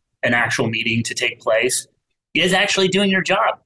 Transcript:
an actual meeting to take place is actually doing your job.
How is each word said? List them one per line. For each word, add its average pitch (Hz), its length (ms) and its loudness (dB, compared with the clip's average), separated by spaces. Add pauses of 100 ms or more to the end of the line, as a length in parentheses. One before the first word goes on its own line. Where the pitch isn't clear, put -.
(220)
an 120 140 0
actual 117 340 0
meeting 113 320 -2
to 120 140 -6
take 120 240 -4
place 117 480 0 (480)
is 175 180 2
actually 190 340 2
doing 196 220 2
your 190 140 0
job. 190 420 0